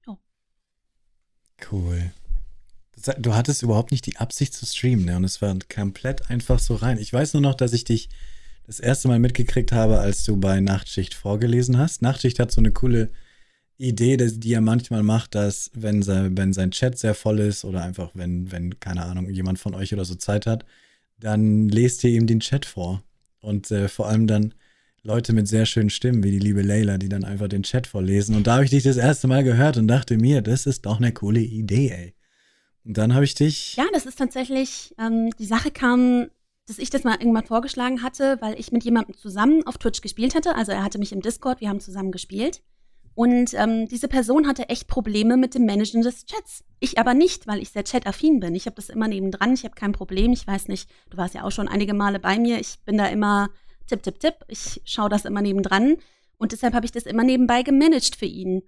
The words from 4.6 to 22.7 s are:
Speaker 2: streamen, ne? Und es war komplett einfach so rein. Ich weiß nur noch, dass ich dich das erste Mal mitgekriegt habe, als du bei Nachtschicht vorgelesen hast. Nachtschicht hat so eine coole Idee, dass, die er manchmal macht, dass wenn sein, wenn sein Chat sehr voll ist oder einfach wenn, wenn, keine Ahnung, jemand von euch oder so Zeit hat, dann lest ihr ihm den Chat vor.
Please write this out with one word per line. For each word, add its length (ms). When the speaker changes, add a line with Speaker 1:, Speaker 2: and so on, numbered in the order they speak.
Speaker 2:
streamen, 400
ne? 120
Und 80
es 160
war 120
komplett 560
einfach 300
so 160
rein. 220
Ich 140
weiß 220
nur 80
noch, 140
dass 180
ich 100
dich 240
das 140
erste 300
Mal 100
mitgekriegt 540
habe, 260
als 240
du 140
bei 240
Nachtschicht 520
vorgelesen 640
hast. 240
Nachtschicht 380
hat 140
so 80
eine 100
coole 400
Idee, 400
dass, 220
die 140
er 80
manchmal 420
macht, 320
dass 380
wenn 300
sein, 340
wenn 160
sein 180
Chat 260
sehr 160
voll 260
ist 260
oder 180
einfach 300
wenn, 380
wenn, 280
keine 240
Ahnung, 260
jemand 300
von 160
euch 180
oder 120
so 100
Zeit 320
hat, 180
dann 500
lest 340
ihr 80
ihm 160
den 120
Chat 260
vor. 380